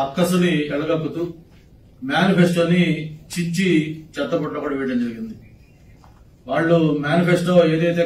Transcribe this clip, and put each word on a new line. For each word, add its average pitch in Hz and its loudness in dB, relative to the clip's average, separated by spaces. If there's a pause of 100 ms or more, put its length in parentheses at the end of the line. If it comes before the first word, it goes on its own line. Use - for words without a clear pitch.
అక్కసుని 175 0 (220)
ఎడగప్పుతూ 156 -4 (880)
మేనిఫెస్టోని 170 4 (500)
చించి 175 -2 (420)
చెత్తబుట్టలో 147 -4
కూడా 143 -4
వేయడం 127 -2
జరిగింది. 113 -8 (1160)
వాళ్ళు 165 2 (260)
మేనిఫెస్టో 175 2 (180)
ఏదైతే 170 0